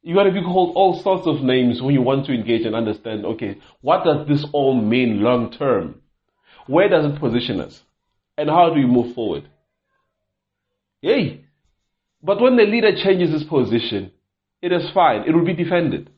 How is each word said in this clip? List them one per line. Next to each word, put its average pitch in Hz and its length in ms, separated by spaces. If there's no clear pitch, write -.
You 170 80
gotta 196 180
be 190 100
called 180 340
all 190 240
sorts 190 260
of 143 160
names 127 380
when 135 140
you 131 80
want 135 240
to 143 60
engage 113 340
and 110 80
understand, 107 500
okay, 104 340
what 160 240
does 147 240
this 143 240
all 135 260
mean 110 440
long 120 280
term? 110 520
Where 180 240
does 156 160
it 143 120
position 120 400
us? - 240
And 151 140
how 170 200
do 151 100
we 127 60
move 120 280
forward? 90 340
Yay! 202 420
But 190 180
when 247 160
the 226 80
leader 214 320
changes 180 340
his 151 140
position, 110 680
it 175 100
is 170 200
fine. 147 360
It 156 60
will 165 100
be 180 100
defended. 170 640